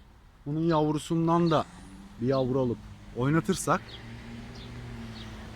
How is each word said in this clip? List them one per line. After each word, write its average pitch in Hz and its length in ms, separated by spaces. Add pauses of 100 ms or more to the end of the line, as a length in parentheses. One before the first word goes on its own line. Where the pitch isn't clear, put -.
(460)
bunun 151 140
yavrusundan 165 920
da 143 160 (540)
bir 120 60
yavru 131 340
alıp 127 180 (380)
oynatırsak, 156 640 (1800)